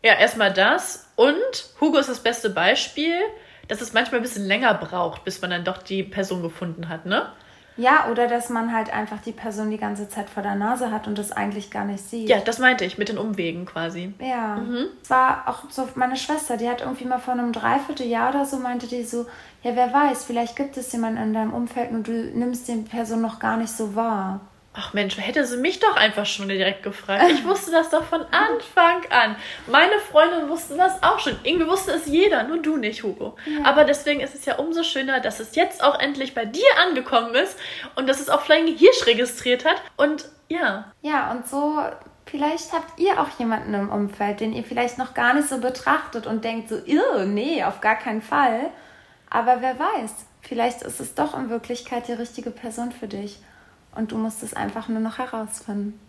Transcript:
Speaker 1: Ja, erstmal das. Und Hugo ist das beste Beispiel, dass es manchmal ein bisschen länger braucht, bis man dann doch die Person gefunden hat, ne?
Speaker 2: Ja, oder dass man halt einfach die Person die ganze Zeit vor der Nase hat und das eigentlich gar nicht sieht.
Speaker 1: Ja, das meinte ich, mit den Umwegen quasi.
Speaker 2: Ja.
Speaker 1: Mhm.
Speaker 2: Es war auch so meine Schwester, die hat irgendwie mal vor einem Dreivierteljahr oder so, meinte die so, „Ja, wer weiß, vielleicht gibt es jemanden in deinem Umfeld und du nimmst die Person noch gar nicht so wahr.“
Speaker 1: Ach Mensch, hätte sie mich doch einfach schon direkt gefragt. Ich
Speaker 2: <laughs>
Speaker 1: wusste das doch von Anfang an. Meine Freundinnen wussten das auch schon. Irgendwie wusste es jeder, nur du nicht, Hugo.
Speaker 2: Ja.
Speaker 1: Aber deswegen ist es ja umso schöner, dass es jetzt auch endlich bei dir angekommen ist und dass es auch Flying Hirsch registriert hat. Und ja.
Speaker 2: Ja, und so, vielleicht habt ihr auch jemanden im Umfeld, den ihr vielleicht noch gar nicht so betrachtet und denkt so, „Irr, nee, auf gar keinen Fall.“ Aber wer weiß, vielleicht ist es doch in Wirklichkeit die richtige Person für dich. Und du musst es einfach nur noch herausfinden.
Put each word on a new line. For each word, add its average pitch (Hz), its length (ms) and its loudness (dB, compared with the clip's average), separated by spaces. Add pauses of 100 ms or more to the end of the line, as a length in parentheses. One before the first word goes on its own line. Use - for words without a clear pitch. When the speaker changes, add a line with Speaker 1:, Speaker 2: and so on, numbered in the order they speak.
Speaker 1:
Ja, 220 120 8
erstmal 220 380 4
das. 220 540 0 (100)
Und 277 200 6 (440)
Hugo 311 180 4
ist 269 100 2
das 240 120 -6
beste 226 300 -2
Beispiel, 269 640 0 (540)
dass 214 120 -6
es 233 120 -10
manchmal 247 280 0
ein - 20 -4
bisschen 214 240 -6
länger 214 280 4
braucht, 175 500 -4
bis 190 180 -8
man 180 80 -4
dann 175 140 -4
doch 185 140 -2
die 190 240 -4
Person 190 400 -4
gefunden 165 460 -8
hat, 160 160 -10
ne? 208 240 0 (480)
Speaker 2:
Ja, 254 340 4
oder 240 160 2
dass 240 220 0
man 233 260 -2
halt 220 180 -2
einfach 214 320 -6
die 233 60 -8
Person 214 400 -6
die 214 80 -6
ganze 208 300 -6
Zeit 202 200 -8
vor - 140 -8
der 202 140 -2
Nase 233 340 0
hat 214 160 -4
und 208 100 -4
das 208 140 -6
eigentlich 202 400 -6
gar 208 140 -6
nicht 202 180 -6
sieht. 226 260 -6
Speaker 1:
Ja, 226 120 8
das 226 180 -2
meinte 254 260 4
ich, 180 140 -6
mit 208 100 -2
den 220 100 -4
Umwegen 180 480 -4
quasi. 175 520 -8
Speaker 2:
Ja. 233 380 -6
Speaker 1:
Mhm. 240 300 -4 (140)
Speaker 2:
Es - 100 -10
war 262 360 2
auch - 240 -8
so 254 240 -6
meine 254 220 0
Schwester, 302 400 -2
die 233 120 -2
hat 247 120 -2
irgendwie 254 240 -6
mal 254 160 -2
vor 247 140 -4
einem 240 180 0
Dreivierteljahr 240 800 0
oder 277 160 2
so, 277 100 -4
meinte 247 320 -4
die 240 160 -6
so, 233 220 -6 (360)
„Ja, 233 140 -2
wer 247 160 4
weiß, 277 320 2
vielleicht 233 320 -4
gibt 277 200 -4
es 254 140 -8
jemanden 226 320 -2
in 220 120 0
deinem 220 200 -2
Umfeld 240 380 -4
und 226 160 -4
du 226 40 -2
nimmst 240 540 -2
die 240 120 -4
Person 226 420 -4
noch 220 180 -2
gar 226 180 0
nicht 226 140 -2
so 208 240 -4
wahr.“ 208 460 -2 (400)
Speaker 1:
Ach - 140 -10
Mensch, 202 240 -2
hätte 214 260 0
sie 240 120 -2
mich 320 240 0
doch 427 160 6
einfach 208 280 4
schon 196 240 -4
direkt 196 360 0
gefragt. 196 480 2
Ich 269 120 2
Speaker 2:
<laughs> 339 40 -2
Speaker 1:
wusste 370 240 0
das 320 180 4
doch 320 140 2
von 330 160 -2 (100)
Anfang 370 680 4 (100)
an. 220 240 4 (320)
Meine 320 280 6 (140)
Freundinnen 320 400 4
wussten 311 300 -6
das 381 240 4
auch 359 160 4
schon. 254 240 -2
Irgendwie 320 240 0
wusste 381 260 0
es 320 140 -2
jeder, 302 380 4
nur 320 140 -4
du 311 180 -2
nicht, 214 260 -4
Hugo. 208 320 -6 (120)
Speaker 2:
Ja. 302 180 -4
Speaker 1:
Aber 285 180 8
deswegen 285 380 2
ist 277 160 -8
es - 80 -14
ja 277 120 -2
umso 330 280 -2
schöner, 262 340 -2
dass 220 220 -4
es - 160 -8
jetzt 349 260 0
auch 285 160 4
endlich 269 340 -2
bei 233 120 -4
dir 247 180 -4 (240)
angekommen 247 480 0
ist 330 240 2 (380)
und 262 120 0
dass 269 120 2
es 285 80 -6
auch 285 140 4
Flying 320 260 6
Hirsch 330 380 8
registriert 247 580 2
hat. 339 180 2 (140)
Und 294 320 2 (200)
ja. 226 360 -2 (180)
Speaker 2:
Ja, 294 300 -2
und 247 160 -8
so, 294 320 0 (460)
vielleicht 302 460 -4
habt - 280 -4
ihr 381 200 4
auch 277 100 0 (100)
jemanden 220 340 -2
im 202 160 -2
Umfeld, 208 480 -2
den 220 140 -4
ihr 233 100 -6
vielleicht 240 340 -4
noch - 160 -6
gar 240 220 2
nicht 294 140 2
so 262 100 -4
betrachtet 254 720 -2
und 220 160 -2
denkt 226 240 -6
so, 220 80 -4 (100)
„Irr, 294 380 2
nee, 208 400 0
auf 196 160 -2
gar 220 160 4
keinen 220 260 -4
Fall.“ 269 480 2 (580)
Aber 233 320 2
wer 254 160 -2
weiß, 294 360 -2 (300)
vielleicht 240 400 -2
ist - 180 -10
es - 160 -10
doch 294 200 -2
in 254 140 -4
Wirklichkeit 240 560 -6
die 240 60 -4
richtige 233 400 -8
Person 233 400 -8
für 226 160 -12
dich. 202 320 -10 (560)
Und 220 160 -4
du 226 60 -4
musst 220 260 -4
es 220 100 -10
einfach 202 340 -6
nur 220 120 -2
noch 220 180 -4
herausfinden. 214 800 -6 (100)